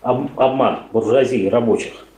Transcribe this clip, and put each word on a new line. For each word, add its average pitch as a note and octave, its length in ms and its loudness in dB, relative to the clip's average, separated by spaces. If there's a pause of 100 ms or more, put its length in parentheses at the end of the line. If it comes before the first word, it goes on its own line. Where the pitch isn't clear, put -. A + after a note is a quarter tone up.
об-, C3 340 -2
обман C3 560 0
буржуазии A2+ 560 2
рабочих. A2+ 460 0 (240)